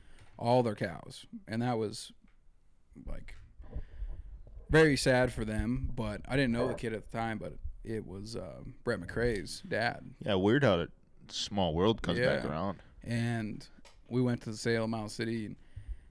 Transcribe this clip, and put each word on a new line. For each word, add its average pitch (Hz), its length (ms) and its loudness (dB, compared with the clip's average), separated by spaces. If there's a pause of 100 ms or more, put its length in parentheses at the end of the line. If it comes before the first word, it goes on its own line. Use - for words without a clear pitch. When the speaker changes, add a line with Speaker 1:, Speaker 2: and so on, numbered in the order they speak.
(380)
Speaker 1:
all 123 240 6
their 110 120 2
cows, - 520 -6 (200)
and 113 140 -2
that 123 160 2
was, 110 360 -4 (960)
like, - 280 -8 (1400)
very 151 260 8
sad 127 360 4
for 113 120 -4
them. 110 500 0
But 107 320 -4
I 120 100 0
didn't 135 160 4
know 120 160 2
the 117 60 -2
kid 113 200 -4
at 101 160 -8
the 120 80 -6
time, 113 200 -2
but 87 160 -8 (300)
it 110 220 -4
was, 101 300 -10
uh, 85 240 -10 (240)
Brett 110 160 0
McRae's 107 680 -2
dad. - 460 -2 (100)
Speaker 2:
Yeah, 101 120 4
weird 110 280 6
how 95 160 8
a 80 80 0 (400)
small 90 460 0
world 104 260 4
comes 170 200 0
back - 240 2
Speaker 1:
Yeah. - 60 -2
Speaker 2:
around. 87 280 -2 (240)
Speaker 1:
And 117 640 -2 (420)
we 123 140 2
went 120 200 2
to 117 80 -6
the 107 60 -6
sale 113 280 2
in 110 60 0
Miles 107 220 -4
City, 113 320 -2
and 101 120 -8 (540)